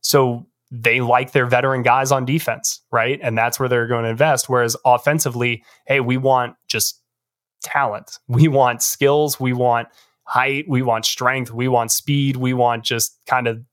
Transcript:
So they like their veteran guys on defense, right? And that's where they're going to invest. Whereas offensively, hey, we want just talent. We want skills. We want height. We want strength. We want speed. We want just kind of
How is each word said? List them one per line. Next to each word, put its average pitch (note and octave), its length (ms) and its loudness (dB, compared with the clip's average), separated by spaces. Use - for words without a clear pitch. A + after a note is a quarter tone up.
So B2+ 440 2
they A#2+ 280 0
like B2 320 0
their C3 140 2
veteran B2+ 380 0
guys C3 280 2
on C3 140 0
defense, C3 560 -4
right? B2 300 0
And A2+ 160 -2
that's A#2 220 -2
where C3 100 -2
they're A#2+ 180 0
going A#2 160 -2
to A2+ 60 -2
invest. B2+ 400 0
Whereas B2 340 0
offensively, B2 800 0
hey, C3+ 140 0
we B2+ 180 0
want C3 380 0
just - 340 -6
talent. A#2 540 -4
We B2+ 200 4
want B2+ 340 2
skills. C#3+ 580 0
We B2+ 140 -2
want A#2+ 340 0
height. C#3 440 -2
We C3 140 0
want A2+ 240 0
strength. B2+ 460 -2
We A#2+ 160 -2
want A#2 240 0
speed. C#3 460 -2
We B2+ 160 -2
want A#2+ 300 0
just - 340 -4
kind B2+ 200 0
of A2+ 140 -6